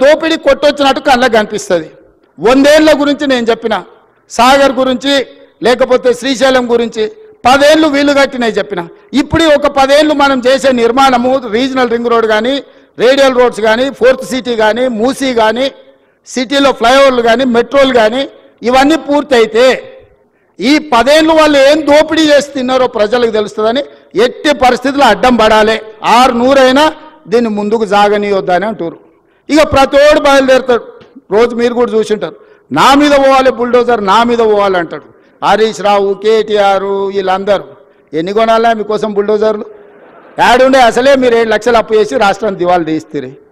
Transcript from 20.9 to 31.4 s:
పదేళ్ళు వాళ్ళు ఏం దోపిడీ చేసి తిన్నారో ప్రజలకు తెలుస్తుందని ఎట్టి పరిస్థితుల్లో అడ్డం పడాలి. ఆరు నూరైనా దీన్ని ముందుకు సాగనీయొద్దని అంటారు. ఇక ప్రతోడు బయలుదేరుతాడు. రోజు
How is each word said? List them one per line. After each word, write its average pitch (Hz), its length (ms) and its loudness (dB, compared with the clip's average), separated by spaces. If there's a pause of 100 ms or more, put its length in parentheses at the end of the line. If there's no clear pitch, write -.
పదేళ్ళు 302 400 2
వాళ్ళు 302 240 2
ఏం 285 300 2
దోపిడీ 311 340 2
చేసి 285 300 2
తిన్నారో 254 360 -2
ప్రజలకు 233 440 -2
తెలుస్తుందని 220 520 -4 (320)
ఎట్టి 240 400 0
పరిస్థితుల్లో 262 500 0
అడ్డం 233 300 2
పడాలి. 220 460 2 (220)
ఆరు 240 280 2
నూరైనా 262 600 2 (340)
దీన్ని 226 220 0
ముందుకు 208 360 -4
సాగనీయొద్దని 202 800 0
అంటారు. 165 340 -10 (500)
ఇక 294 220 2
ప్రతోడు 285 480 2
బయలుదేరుతాడు. 262 640 2 (480)
రోజు 226 240 0